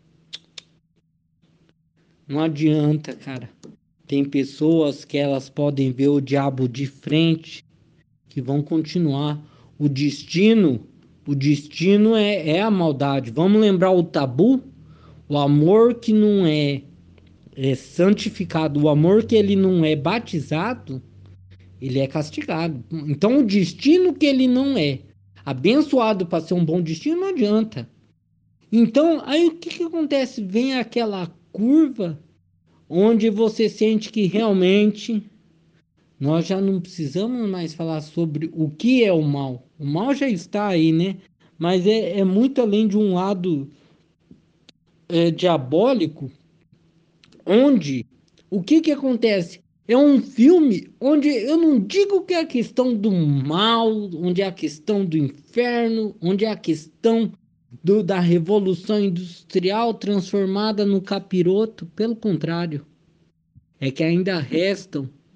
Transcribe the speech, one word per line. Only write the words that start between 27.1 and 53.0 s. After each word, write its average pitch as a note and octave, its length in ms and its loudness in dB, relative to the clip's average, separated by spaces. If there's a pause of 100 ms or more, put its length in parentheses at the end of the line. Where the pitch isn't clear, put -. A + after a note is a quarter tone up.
não F#4+ 80 -4
adianta. G#3+ 580 -2 (840)
Então, C#4 540 2
aí E4 220 2
o D#4+ 80 -2
que - 120 -16
que - 140 -8
acontece? C#4+ 600 -4
Vem A#3+ 360 -2
aquela A3 480 -4 (260)
curva A3+ 640 0 (720)
onde G#3+ 400 2
você A3 400 0
sente G#3+ 420 -2
que G#3+ 140 -2
realmente G#3 1000 0 (960)
nós D#3+ 280 0
já F#3+ 120 -2
não G3 220 0
precisamos G3 680 -6
mais E3+ 240 -8
falar D#3+ 260 -6
sobre D#3+ 540 -6
o D#3 160 -4
que A#3+ 340 2
é G3 80 2
o E3 80 2
mal. C#3 480 -4 (100)
O D#3 60 -12
mal F#3 300 -2
já C#4 120 -2
está G#3 420 -4
aí, E3 220 2
né? F3+ 280 0 (400)
Mas F3 280 0
é, G#3 320 0
é G3 60 2
muito B3 380 2
além G#3+ 260 2
de G3 80 -2
um G#3 160 2
lado, F3+ 580 -2 (1400)
é, E3+ 220 2
diabólico, D#3+ 1000 0 (1120)
onde F3 600 2 (440)
o F#3+ 120 -4
que D#4 180 4
que D#4+ 100 -2
acontece? A#3 720 -2 (240)
É A#3 120 2
um C#4+ 200 6
filme C4 720 4 (100)
onde C#4+ 300 2
eu C#4 300 0
não D#4 200 4
digo F#4+ 440 0
que F#4 100 -6
é E4+ 80 0
a D#4+ 60 -4
questão B3 480 -2
do G#3+ 160 0